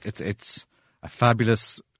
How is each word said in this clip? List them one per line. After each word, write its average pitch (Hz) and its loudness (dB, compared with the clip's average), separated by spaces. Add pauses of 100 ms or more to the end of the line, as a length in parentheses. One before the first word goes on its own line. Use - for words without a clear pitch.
it's, - -8
it's - -6 (380)
a 82 -14
fabulous 117 2 (180)